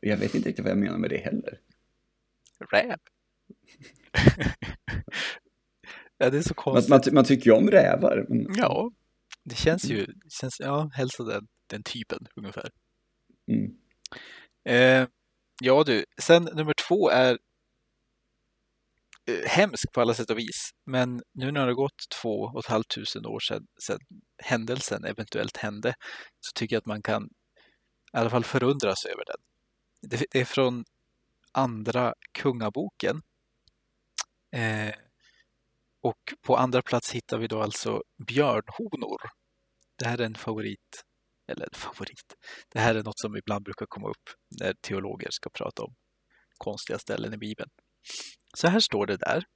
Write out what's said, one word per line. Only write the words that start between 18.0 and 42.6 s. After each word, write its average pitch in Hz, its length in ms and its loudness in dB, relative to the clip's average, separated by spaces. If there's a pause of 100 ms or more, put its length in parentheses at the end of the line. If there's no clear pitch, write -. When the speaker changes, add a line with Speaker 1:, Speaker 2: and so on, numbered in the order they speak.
Speaker 2:
eh, 104 200 -2
hemsk 202 440 2
på - 80 0
alla 117 140 4
sätt 113 160 -4
och 110 80 0
vis. - 320 -8 (160)
Men 127 360 -2 (120)
nu 131 180 -4
när 147 80 -2
det 135 60 2
har 123 80 2
gått 139 340 -4 (140)
två 107 200 -2
och 117 220 -8
ett - 60 -8
halvt 110 240 0
tusen 107 320 -8
år 110 140 -8
sedan, - 260 -6 (200)
sedan - 140 -6 (420)
händelsen 117 640 -4
eventuellt 107 520 -6
hände, 107 380 -4 (460)
så - 140 -14
tycker 113 220 -4
jag 110 40 2
att - 60 -14
man 104 160 -6
kan 107 220 -2
i - 920 -16
alla 113 140 2
fall 117 140 0
förundras 123 600 0
över - 220 -10
den. - 140 -12 (720)
Det, 120 200 -2
det 131 100 2
är 127 40 2
från 123 400 0 (680)
andra 117 640 0 (180)
kungaboken. 135 880 -2 (1300)
Eh, 107 420 -4 (1080)
och 117 160 -2 (240)
på 127 140 4
andra 123 260 2
plats - 300 -2
hittar - 260 -6
vi 117 80 -4
då 110 160 -4
alltså 107 400 -4 (240)
björnhonor. 127 960 -2 (760)
Det 123 100 -6
här 120 140 -2
är 120 40 0
en 110 100 -6
favorit, 107 720 -10 (440)
eller - 160 -8
en - 140 -14
favorit. - 580 -14 (320)